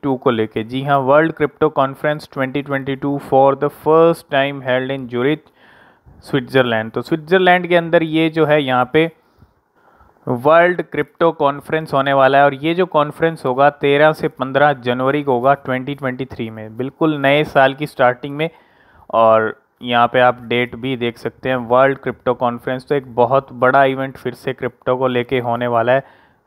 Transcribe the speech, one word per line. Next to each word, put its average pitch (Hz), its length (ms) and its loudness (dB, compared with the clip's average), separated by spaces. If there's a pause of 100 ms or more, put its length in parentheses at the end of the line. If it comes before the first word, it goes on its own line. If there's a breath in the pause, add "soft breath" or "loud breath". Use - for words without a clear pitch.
टू 139 140 0
को 127 140 0
लेके। 110 340 -2
जी 127 200 -8
हाँ, 143 140 2
वर्ल्ड 147 340 2
क्रिप्टो 151 360 -2
कॉन्फ्रेंस 151 640 -4
ट्वेंटी 135 300 -6
ट्वेंटी 139 340 -6
टू 143 320 -6
for 135 260 4
the 143 160 -2 (140)
first 165 460 4
time 139 320 -2
held 131 320 -2
in 135 180 -10
Zurich, 139 320 -2 (800 soft breath)
स्विट्ज़रलैंड। 120 720 -2
तो 123 100 -6
स्विट्ज़रलैंड 180 640 0
के 175 80 2
अंदर 165 260 2
ये 160 280 0
जो 156 160 0
है 147 160 2
यहाँ 127 300 0
पे 160 180 2 (1160 soft breath)
वर्ल्ड 165 560 2
क्रिप्टो 151 500 -2
कॉन्फ्रेंस 151 640 -4
होने 139 180 0
वाला 135 260 4
है 143 60 6
और 143 100 2
ये 151 200 -4
जो 180 140 0
कॉन्फ्रेंस 156 580 -2
होगा 135 240 2 (100)
तेरह 147 320 4
से 151 160 -4
पन्द्रह 135 440 0 (100)
जनवरी 131 400 -2
को 139 100 -2
होगा 127 240 2
ट्वेंटी 131 380 -8
ट्वेंटी 135 300 -8
थ्री 117 260 -10
में, 110 260 -16
बिल्कुल 143 420 -4
नए 139 260 2
साल 139 300 2
की 143 120 -8
स्टार्टिंग 135 500 -2
में। 156 120 -4 (600 soft breath)
और 110 480 2 (240)
यहाँ 120 300 0
पे 127 80 2
आप 123 220 2
डेट 120 340 -4
भी 127 200 -6
देख 117 220 -6
सकते - 300 -10
हैं, 131 80 -2
वर्ल्ड 127 420 2
क्रिप्टो 127 360 -4
कॉन्फ्रेंस। 123 540 -6
तो 147 60 -2
एक 131 200 -6
बहुत 127 380 0
बड़ा 127 320 4
इवेंट 135 320 -4
फिर 123 180 -10
से - 180 -10
क्रिप्टो 127 440 -6
को 131 120 0
लेके 123 320 -2
होने 120 260 -4
वाला 120 260 0
है - 260 -2 (280 soft breath)